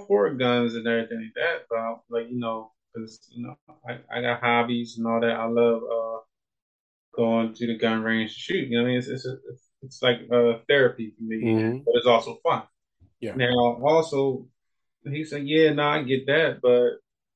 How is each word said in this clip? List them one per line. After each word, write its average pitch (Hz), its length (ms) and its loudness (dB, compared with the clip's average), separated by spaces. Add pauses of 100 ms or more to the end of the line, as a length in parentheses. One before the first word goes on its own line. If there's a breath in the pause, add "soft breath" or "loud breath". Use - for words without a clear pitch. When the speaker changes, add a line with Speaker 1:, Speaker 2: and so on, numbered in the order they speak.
Speaker 1:
for 202 280 2
guns 120 420 0
and 113 100 -6
everything 117 340 -2
like 110 160 -14
that, 156 320 -4
but, 113 400 -6
like, 117 220 -4
you 123 80 -6
know, 113 340 -8 (220)
'cause, 110 380 -16
you 120 140 -12
know, 127 100 -16 (320)
I, 123 100 -12 (200)
I 123 40 -4
got 120 180 -2
hobbies 120 580 0
and 113 80 -4
all 113 140 0
that. 117 120 2
I 113 140 -4
love, 117 360 4
uh, 113 380 -6 (960)
going 113 380 0
to 120 120 -6
the 113 120 -2
gun 113 240 0
range 113 320 -2
to - 60 -16
shoot. 160 280 -4
You 117 80 0
know 120 80 2
what 123 40 0
I - 20 0
mean? 123 80 0
It's, 123 100 -6
it's, 127 180 -8
it's, - 440 -14 (120)
it's 131 200 -14
like, 120 180 2 (120)
uh, 120 260 4 (100)
therapy 120 480 2
for 113 80 -14
me, 110 200 -6
Speaker 2:
Mm-hmm. 113 400 0
Speaker 1:
but 117 120 2
it's 120 100 2
also 117 360 2
fun." 151 220 0 (560)
Speaker 2:
Yeah. 110 160 -8
Speaker 1:
Now, 120 480 2
also, 143 640 0 (560)
he 147 200 -8
said, 143 220 -10
"Yeah, 156 260 6
no, 147 160 0
I 151 140 0
get 127 240 -2
that," 143 360 2
but 123 380 4 (360)